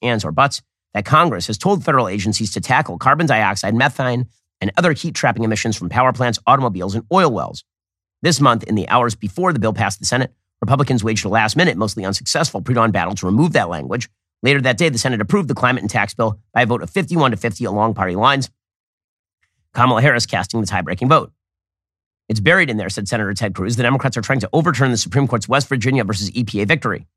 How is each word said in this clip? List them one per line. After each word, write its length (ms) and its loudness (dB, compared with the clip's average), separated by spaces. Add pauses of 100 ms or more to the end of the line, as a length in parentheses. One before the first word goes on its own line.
ands, 220 0
or 80 -6
buts 280 0 (320)
that 120 -4
Congress 420 2
has 120 -6
told 260 0
federal 240 2
agencies 440 -2
to 80 -6
tackle 380 0
carbon 280 2
dioxide, 480 2
methane, 520 0 (340)
and 160 -2
other 160 0
heat-trapping 520 -2
emissions 320 -2
from 120 -8
power 240 2
plants, 340 -2
automobiles, 480 2
and 180 -4
oil 180 4
wells. 340 -6 (580)
This 180 2
month, 240 4
in 100 -2
the 140 0
hours 260 2
before 380 -2
the 60 -2
bill 140 0
passed 260 -2
the 80 -6
Senate, 280 -2 (260)
Republicans 440 0
waged 200 -2
a 40 -4
last-minute, 480 2
mostly 280 -4
unsuccessful 560 -4
pre-dawn 300 2
battle 240 0
to 120 -6
remove 260 2
that 160 0
language. 400 -6 (340)
Later 200 2
that 160 2
day, 100 2
the 100 -2
Senate 220 -2
approved 280 0
the 60 -4
climate 280 2
and 80 -4
tax 240 -2
bill 260 -2 (120)
by 100 2
a 40 2
vote 160 0
of 80 -10
fifty-one 420 0
to 40 -2
fifty 280 -6
along 300 0
party 220 -2
lines, 340 2 (1200)
Kamala 260 4
Harris 260 4
casting 340 -4
the 60 -2
tie-breaking 420 -2
vote. 240 2 (960)
"It's 120 -2
buried 300 2
in 80 -2
there," 100 -4
said 180 -6
Senator 280 -2
Ted 200 -4
Cruz. 220 -4
"The 60 0
Democrats 340 0
are 60 -4
trying 180 -2
to 120 -4
overturn 380 2
the 60 2
Supreme 320 0
Court's 200 -2
West 200 0
Virginia 340 0
versus 320 -4
E 100 -2
P 180 -4
A 40 0
victory." 400 -2 (100)